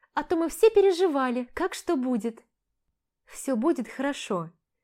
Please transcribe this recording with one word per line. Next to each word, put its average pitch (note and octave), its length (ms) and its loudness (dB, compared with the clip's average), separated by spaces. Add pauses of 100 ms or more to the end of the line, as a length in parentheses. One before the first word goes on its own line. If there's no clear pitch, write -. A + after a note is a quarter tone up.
(120)
а D4 100 -4
то E4 140 -2
мы E4 120 0
все - 220 4
переживали, D#4 840 2
как F#4 200 -4
что - 220 -2
будет». A#3+ 480 -4 (800)
«Все - 320 -6
будет B3 320 0
хорошо». G#3+ 640 -6 (340)